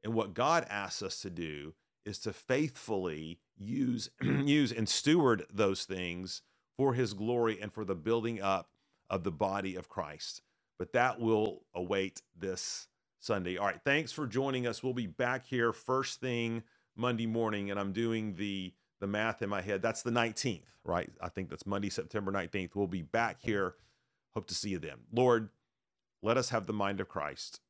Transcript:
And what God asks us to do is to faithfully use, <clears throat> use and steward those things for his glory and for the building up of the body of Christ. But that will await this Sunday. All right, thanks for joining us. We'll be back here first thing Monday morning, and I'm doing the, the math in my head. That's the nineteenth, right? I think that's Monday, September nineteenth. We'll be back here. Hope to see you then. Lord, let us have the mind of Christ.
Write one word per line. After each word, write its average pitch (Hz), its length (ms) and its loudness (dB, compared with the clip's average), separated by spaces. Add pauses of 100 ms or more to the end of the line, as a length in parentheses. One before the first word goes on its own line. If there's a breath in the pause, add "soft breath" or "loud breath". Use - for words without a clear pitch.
And 113 100 -2
what 101 200 0
God 151 340 2
asks 101 340 -4
us 95 200 -6
to 98 80 -6
do 78 440 -6 (300)
is 104 160 -8
to 107 120 -4
faithfully 92 1080 -2 (160)
use, 120 600 -2
<clears throat> - 40 -12
use 143 500 4
and 113 180 0
steward 139 640 4
those 98 320 2
things 90 580 -6 (340)
for 135 160 4
his 120 220 2
glory 113 460 2
and 104 120 -6
for 110 120 -6
the 95 120 0
building 113 440 0
up 95 280 0 (400)
of 92 160 0
the 95 80 2
body 95 440 0
of 85 120 -8
Christ. - 540 -8 (360)
But 92 140 -6
that 120 260 4
will 113 440 2 (120)
await 95 460 -2 (180)
this - 500 -6 (300)
Sunday. 92 380 0
All 101 100 2
right, 92 160 0
thanks 139 300 2
for 151 140 -4
joining 131 400 0
us. 113 160 -4
We'll 131 100 0
be 120 140 -2
back 123 400 -2
here 117 260 4
first - 480 -2
thing 117 440 0 (300 soft breath)
Monday 117 320 0
morning, 110 440 0
and 101 100 0
I'm 98 120 -2
doing 110 420 0
the, 95 400 -4 (260)
the 101 60 -4
math 107 360 0
in 104 60 -2
my 101 140 -2
head. 95 200 -2
That's 113 200 0
the 123 80 -2
nineteenth, 117 720 -2
right? 87 280 0 (100)
I 90 80 -6
think 92 220 -6
that's - 160 -10
Monday, 98 240 -2
September 98 420 -4
nineteenth. 92 420 -4
We'll 101 120 2
be 87 160 -4
back 113 380 0
here. 98 340 0 (600 soft breath)
Hope 101 140 -6
to - 60 -6
see 104 160 -4
you 90 80 -2
then. 73 180 -8 (160)
Lord, 117 380 6 (720)
let 113 140 4
us 123 120 2
have 107 180 0
the 113 60 -4
mind 101 280 0
of 92 80 -4
Christ. - 600 -6